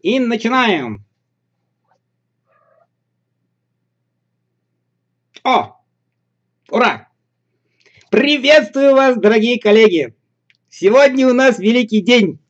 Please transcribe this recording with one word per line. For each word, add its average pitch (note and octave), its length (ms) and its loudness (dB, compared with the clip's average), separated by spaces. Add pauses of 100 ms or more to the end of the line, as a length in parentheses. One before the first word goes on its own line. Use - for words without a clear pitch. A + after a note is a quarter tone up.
И A#3+ 180 -4
начинаем! A3 840 -4 (4000)
О! - 360 -4 (920)
Ура! G3 360 -4 (1000)
Приветствую C#4 840 0
вас, C4 240 2
дорогие A3+ 420 0
коллеги! G#3 560 0 (540)
Сегодня C4 580 2
у B3 60 2
нас B3+ 260 0
великий G#3+ 420 -2
день. G3+ 380 0 (100)